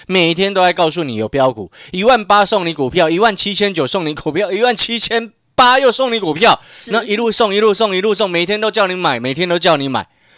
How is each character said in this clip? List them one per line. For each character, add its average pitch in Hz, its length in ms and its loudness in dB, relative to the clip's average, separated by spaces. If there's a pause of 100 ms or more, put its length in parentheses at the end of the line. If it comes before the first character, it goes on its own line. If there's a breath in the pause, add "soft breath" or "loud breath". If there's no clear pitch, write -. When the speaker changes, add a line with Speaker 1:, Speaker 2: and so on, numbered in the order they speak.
Speaker 1:
每 175 260 2
天 196 180 -2
都 190 80 0
在 180 120 4
告 170 180 0
诉 170 140 -4
你 127 100 -6
有 107 140 -4
标 131 240 0
股， 101 180 -12 (220 loud breath)
一 185 100 -4
万 226 220 4
八 202 200 4
送 190 220 0
你 165 80 -4
股 135 160 -2
票， 165 180 2
一 165 120 0
万 214 160 2
七 202 180 -2
千 202 180 0
九 160 140 -2
送 180 180 -4
你 151 80 -4
股 151 200 -6
票， 180 180 -2
一 196 100 -2
万 240 140 2
七 233 240 0
千 226 340 -2 (220)
八 254 240 6
又 269 140 2
送 254 180 -2
你 226 80 -2
股 180 160 -2
票， 180 340 2
Speaker 2:
是。 - 220 -12
Speaker 1:
那 226 140 -2
一 208 100 -4
路 226 160 0
送， 208 240 0
一 202 60 0
路 214 120 4
送， 196 220 0
一 185 60 0
路 214 120 0
送， 208 160 0
每 175 160 0
天 208 160 -4
都 220 100 -2
叫 208 180 0
你 185 80 -4
买， 156 240 -2
每 127 120 -4
天 170 160 -4
都 175 80 0
叫 170 200 2
你 139 120 -4
买， 120 200 -6 (300 soft breath)